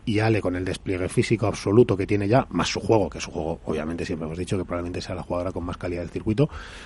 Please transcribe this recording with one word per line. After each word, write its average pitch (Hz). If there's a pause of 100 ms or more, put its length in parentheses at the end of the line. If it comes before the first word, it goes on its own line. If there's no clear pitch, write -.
y 104
Ale 107
con 90
el 90
despliegue 92
físico 113
absoluto 104
que 92
tiene 101
ya, 120
más 82
su -
juego, 98
que -
su -
juego, 82
obviamente, 80
siempre 82
hemos 80
dicho 90
que 90
probablemente 87
sea 95
la 90
jugadora 90
con 90
más 87
calidad 87
del 85
circuito, 110 (360)